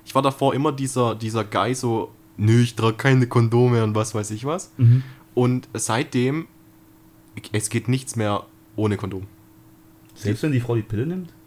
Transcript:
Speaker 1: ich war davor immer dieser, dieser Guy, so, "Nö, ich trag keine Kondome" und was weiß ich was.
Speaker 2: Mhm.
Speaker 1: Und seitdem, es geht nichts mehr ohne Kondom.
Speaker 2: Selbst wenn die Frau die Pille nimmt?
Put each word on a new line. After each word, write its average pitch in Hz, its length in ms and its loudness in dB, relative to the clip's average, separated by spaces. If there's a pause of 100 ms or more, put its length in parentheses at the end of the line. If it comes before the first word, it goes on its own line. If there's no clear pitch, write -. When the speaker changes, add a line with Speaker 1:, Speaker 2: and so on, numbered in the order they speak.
Speaker 1:
ich - 100 -12
war 135 60 4
davor 135 320 0
immer 143 180 0
dieser, 127 440 -2
dieser 110 280 -4
Guy, 107 320 -2
so, 113 360 -4 (260)
"Nö, 110 240 6
ich 120 140 0
trag 113 220 0
keine 131 300 4
Kondome" 117 560 4
und 107 120 -2
was 110 200 -2
weiß 104 160 -6
ich 110 140 -8
was. 165 320 -6
Speaker 2:
Mhm. 123 260 6 (320)
Speaker 1:
Und 123 380 0
seitdem, 127 760 -2 (1040)
es 107 180 -4
geht 120 180 -4
nichts 131 280 -4
mehr 104 300 -2 (300)
ohne 104 220 0
Kondom. 95 300 -8 (880)
Speaker 2:
Selbst - 280 -4
wenn 156 80 0
die 127 80 2
Frau 120 160 -2
die 110 60 0
Pille 107 240 -4
nimmt? 175 260 -6 (160)